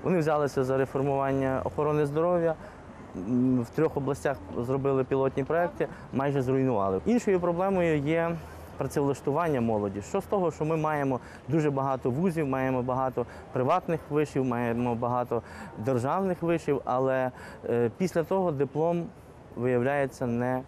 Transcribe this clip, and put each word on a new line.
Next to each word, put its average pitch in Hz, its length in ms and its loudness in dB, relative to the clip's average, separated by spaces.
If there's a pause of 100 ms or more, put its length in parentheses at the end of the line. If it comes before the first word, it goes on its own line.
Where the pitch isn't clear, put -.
Вони 170 160 2
взялися 147 440 2
за 131 140 2
реформування 135 840 0
охорони 151 420 0
здоров'я, 165 500 2 (600)
м, 123 460 2
в 117 80 -4
трьох - 280 0
областях 139 400 -2 (200)
зробили 131 460 2
пілотні 135 400 0
проекти, 165 440 0 (260)
майже 139 280 2
зруйнували. 120 640 2
Іншою 208 340 4
проблемою 175 580 2
є 165 400 0 (420)
працевлаштування 143 840 0
молоді. 104 400 0
Що 196 200 -4
з - 40 -8
того, 180 260 0
що 156 140 -4
ми 160 120 0
маємо 143 420 0 (280)
дуже 151 220 2
багато 135 420 0
вузів, 160 360 0
маємо 131 340 0
багато 123 440 0 (280)
приватних 165 460 0 (100)
вишів, 143 360 0
маємо 120 500 0
багато 123 460 0 (360)
державних 143 640 0
вишів, 160 440 0
але, 131 460 2 (380)
е, 120 280 2
після 175 260 0
того 180 280 0
диплом 156 540 0 (500)
виявляється 127 720 0
не 123 400 0